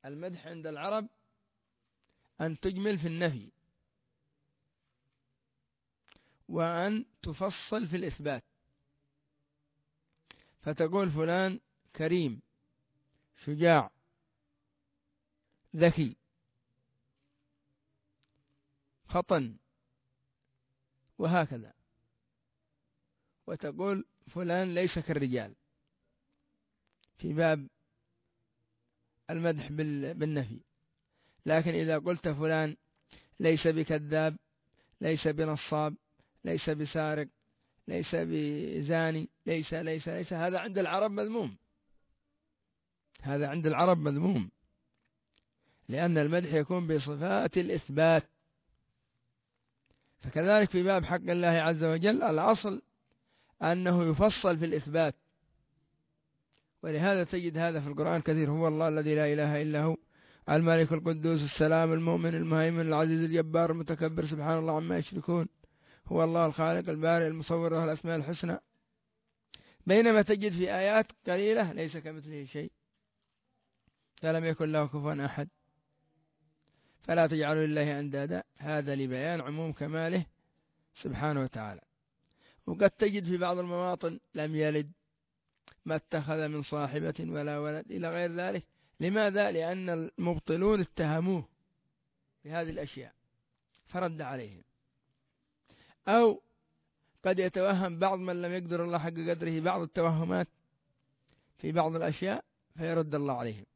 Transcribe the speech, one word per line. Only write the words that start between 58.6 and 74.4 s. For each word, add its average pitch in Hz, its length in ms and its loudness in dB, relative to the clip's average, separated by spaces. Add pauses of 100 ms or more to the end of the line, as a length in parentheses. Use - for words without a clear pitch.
الله 156 200 2
الذي 151 260 2
لا 151 180 4
إله 147 300 2
إلا 151 200 0
هو، 160 140 2 (520)
الملك 165 440 6
القدوس 160 500 0
السلام 160 500 4
المؤمن 165 420 0
المهيمن 165 460 2
العزيز 160 440 2
الجبار 165 460 2
المتكبر، 160 560 -2
سبحان 151 320 -2
الله 160 180 0
عما 170 220 -2
يشركون، 170 500 -2 (580)
هو 165 180 2
الله 165 220 2
الخالق 165 420 0
البارئ 165 380 2
المصور 160 460 -2
له 165 120 0
الأسماء 160 320 -2
الحسنى". 160 420 -4 (1300)
بينما 214 360 8
تجد 208 300 2
في 180 220 -2
آيات 196 320 2 (200)
قليلة: 196 460 0
"ليس 160 240 -6
كمثله 156 480 -12
شيء، 147 280 -10 (1500)
ولم 160 200 0